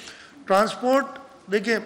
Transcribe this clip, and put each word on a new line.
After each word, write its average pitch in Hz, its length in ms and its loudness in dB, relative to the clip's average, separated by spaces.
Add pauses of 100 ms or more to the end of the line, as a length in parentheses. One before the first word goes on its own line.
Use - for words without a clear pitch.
(480)
Transport, 233 580 2 (440)
देखिए, 214 260 0 (100)